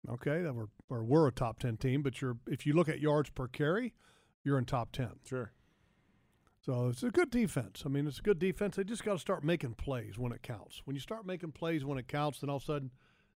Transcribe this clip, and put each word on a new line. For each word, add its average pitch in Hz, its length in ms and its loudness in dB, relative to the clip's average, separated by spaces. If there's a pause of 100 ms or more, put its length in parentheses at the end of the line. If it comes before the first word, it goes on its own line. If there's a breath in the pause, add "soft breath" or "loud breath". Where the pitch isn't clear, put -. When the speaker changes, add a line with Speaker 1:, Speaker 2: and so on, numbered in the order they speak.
Speaker 1:
Okay, 143 320 -2
that 151 140 -4
were, 113 140 -6 (200)
or 117 140 -4
were 143 240 8
a 120 40 4
top 117 280 -2
ten 117 160 0
team, 131 260 2
but 135 200 -2
you're, 123 160 -2 (100)
if - 180 -4
you 147 80 4
look 165 140 6
at 143 140 -2
yards 151 280 4
per 127 180 -6
carry, 185 460 0 (500 soft breath)
you're 139 140 2
in 123 80 2
top 120 280 -2
ten. - 320 -4
Speaker 2:
Sure. 127 260 -6 (1080)
Speaker 1:
So 123 280 0
it's 120 140 -2
a 240 60 2
good 330 200 4
defense. 202 560 0
I 143 40 -2
mean, 143 160 2
it's 147 140 -4
a - 40 -12
good 202 160 4
defense. 190 360 0
They 196 80 -2
just 208 200 -6
gotta 202 160 0
start 165 240 -2
making 147 320 0
plays 110 420 -4
when 123 160 -2
it 110 100 -12
counts. - 420 -12
When 139 100 -4
you 139 40 -6
start 220 260 -8
making 175 280 -6
plays 165 320 -2
when 139 120 -2
it 123 100 -6
counts, 147 320 -2
then 143 100 -4
all 139 80 0
of 131 60 -6
a - 20 -10
sudden 143 260 -2 (460 soft breath)